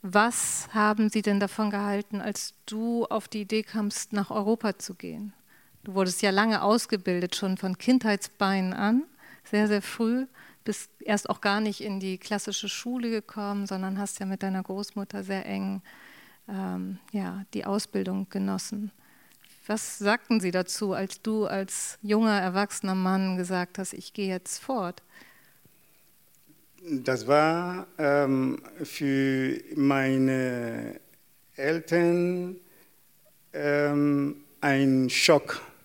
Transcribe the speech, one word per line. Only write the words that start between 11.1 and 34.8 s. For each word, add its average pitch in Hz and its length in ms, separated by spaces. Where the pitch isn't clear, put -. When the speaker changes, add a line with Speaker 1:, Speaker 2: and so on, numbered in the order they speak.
Speaker 1:
auch - 120
gar 202 200
nicht 214 200
in 196 180
die 190 200
klassische 202 500
Schule 240 420
gekommen, 202 560
sondern 190 320
hast 202 220
ja 190 60
mit 190 160
deiner 190 200
Großmutter 196 640
sehr 190 220
eng, 180 360
ähm, 185 480
ja, 196 400
die 208 140
Ausbildung 196 640
genossen. 196 600
Was - 320
sagten 220 420
sie 180 100
dazu, 185 440
als - 260
du 220 240
als - 560
junger, 214 400
erwachsener 190 540
Mann 190 420
gesagt 180 420
hast, 190 140
"Ich - 220
gehe 196 140
jetzt 185 300
fort"? 196 440
Speaker 2:
Das 127 360
war, 170 600
ähm, 135 640
für 135 800
meine 131 1200
Eltern, 175 1000
ähm, 147 840
ein 135 480